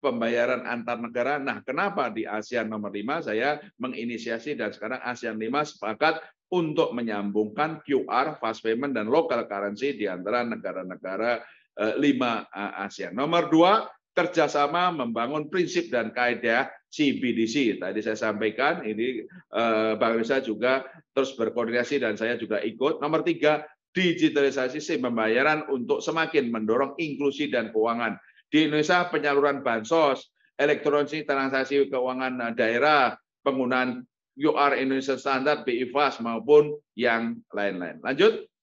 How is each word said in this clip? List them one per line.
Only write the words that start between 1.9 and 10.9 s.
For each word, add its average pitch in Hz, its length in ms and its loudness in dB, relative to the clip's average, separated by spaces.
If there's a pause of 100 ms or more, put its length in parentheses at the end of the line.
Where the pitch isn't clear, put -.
di 107 160 -6
asean 110 400 -4
nomor 107 240 -6
lima 117 320 -4
saya 139 400 -2 (160)
menginisiasi 120 800 -6
dan 107 160 -4
sekarang 120 320 -8
asean 117 320 -6
lima 123 240 -2
sepakat 147 560 0 (320)
untuk 160 420 0
menyambungkan 110 960 -2
Q 127 240 2
R, 135 320 0
fast 110 240 -4
payment, 123 320 0
dan 107 80 -2
local 123 400 2
currency 101 480 -4
di 104 160 -4
antara 98 320 -2
negara-negara, 95 960 -4 (380)